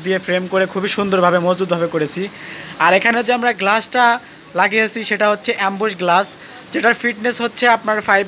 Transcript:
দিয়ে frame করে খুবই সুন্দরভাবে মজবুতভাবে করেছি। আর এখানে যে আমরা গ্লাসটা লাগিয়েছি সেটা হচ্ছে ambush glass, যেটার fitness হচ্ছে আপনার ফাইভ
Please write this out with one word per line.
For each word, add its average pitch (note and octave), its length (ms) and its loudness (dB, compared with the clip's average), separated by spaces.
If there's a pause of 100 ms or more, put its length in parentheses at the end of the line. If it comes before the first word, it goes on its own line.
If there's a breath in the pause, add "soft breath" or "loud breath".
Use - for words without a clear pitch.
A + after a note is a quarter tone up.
দিয়ে F#3 140 0
frame F#3 280 -4
করে F#3+ 200 0
খুবই F#3+ 220 -4
সুন্দরভাবে F#3 500 2
মজবুতভাবে F3 480 0
করেছি। E3 420 -4 (500 loud breath)
আর E3 160 4
এখানে A3+ 300 2
যে A#3+ 80 0
আমরা A#3+ 200 0
গ্লাসটা A3+ 640 2 (360 loud breath)
লাগিয়েছি G#3 500 0
সেটা G#3 260 0
হচ্ছে G#3 260 -2
ambush G3 400 -2
glass, F3+ 300 2 (460 loud breath)
যেটার A#3 220 2
fitness A#3 460 -4
হচ্ছে A#3 280 0
আপনার G#3+ 320 2
ফাইভ G3+ 280 2